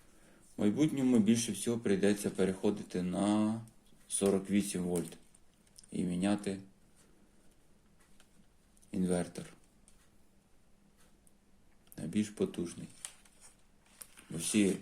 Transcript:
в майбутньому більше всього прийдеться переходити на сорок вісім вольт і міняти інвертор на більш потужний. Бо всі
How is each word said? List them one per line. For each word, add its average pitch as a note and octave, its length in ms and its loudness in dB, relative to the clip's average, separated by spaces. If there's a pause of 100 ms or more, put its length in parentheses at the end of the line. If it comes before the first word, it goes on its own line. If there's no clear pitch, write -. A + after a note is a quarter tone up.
(560)
в - 40 -6
майбутньому B2+ 580 4
більше A2+ 340 4
всього A#2 260 -2
прийдеться G2+ 520 2
переходити F#2+ 720 -2
на G#2 580 0 (480)
сорок G2 420 0
вісім G2 320 0
вольт F2 360 -4 (720)
і - 120 -4
міняти F#2+ 540 -2 (2250)
інвертор - 520 -2 (2500)
на - 100 -10
більш G2+ 220 -2
потужний. - 600 -6 (1400)
Бо E2 80 -8
всі F#2+ 440 2